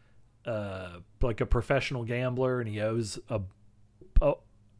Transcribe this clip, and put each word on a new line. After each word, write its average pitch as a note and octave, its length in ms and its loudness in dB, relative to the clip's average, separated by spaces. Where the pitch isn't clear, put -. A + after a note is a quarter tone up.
uh, F#2+ 540 -6
like A#2+ 200 2
a B2 40 0
professional B2 580 0
gambler, B2+ 560 0
and A2+ 100 -4
he G#2 120 -4
owes A2 380 -2
a, G#2+ 120 -2
uh, D3 120 4